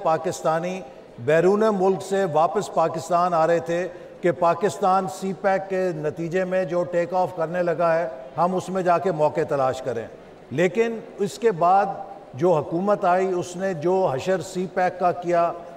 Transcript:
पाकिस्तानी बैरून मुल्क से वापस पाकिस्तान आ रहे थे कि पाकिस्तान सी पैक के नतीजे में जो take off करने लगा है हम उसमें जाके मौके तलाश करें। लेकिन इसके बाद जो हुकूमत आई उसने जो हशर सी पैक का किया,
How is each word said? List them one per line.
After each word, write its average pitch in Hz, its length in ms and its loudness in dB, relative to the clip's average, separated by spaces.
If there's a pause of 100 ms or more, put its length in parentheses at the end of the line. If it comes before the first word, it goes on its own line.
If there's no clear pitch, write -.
पाकिस्तानी 165 760 -2 (400)
बैरून 170 420 4 (120)
मुल्क 190 280 2
से 196 280 0
वापस 170 440 0
पाकिस्तान 170 580 0
आ 160 120 4
रहे 170 160 4
थे 170 220 -2 (380)
कि 175 120 2
पाकिस्तान 185 760 2
सी 190 260 -6
पैक 190 280 0
के 190 180 -2 (180)
नतीजे 165 460 -2
में 185 220 0
जो 175 180 0
take 175 300 -2
off 180 220 0
करने 165 260 -2
लगा 165 300 2
है 165 180 0 (240)
हम 180 200 0
उसमें 185 280 -4
जाके 180 300 2
मौके 151 320 2
तलाश 135 360 0
करें। 113 260 -6 (460)
लेकिन 202 480 0 (200)
इसके 220 320 0
बाद 190 500 2 (320)
जो 170 180 4
हुकूमत 185 520 0
आई 185 300 4
उसने 185 440 -4
जो 185 280 2
हशर 160 360 0
सी 185 220 -6 (100)
पैक 180 240 0
का 180 140 2
किया, 170 400 0 (240)